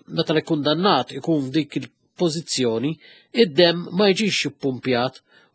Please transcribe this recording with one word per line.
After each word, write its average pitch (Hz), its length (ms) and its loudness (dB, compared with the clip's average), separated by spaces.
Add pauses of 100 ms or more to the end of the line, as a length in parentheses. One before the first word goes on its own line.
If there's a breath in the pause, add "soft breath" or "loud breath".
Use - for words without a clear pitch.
meta 160 300 -2
l-kundannat 156 800 0
ikun 143 320 -2
f'dik 143 320 -4
il-pożizzjoni, 135 1120 -4 (420 soft breath)
id-dem 175 540 4
ma 196 220 4
jġix 180 400 0
ippumpjat 127 680 -4 (360 soft breath)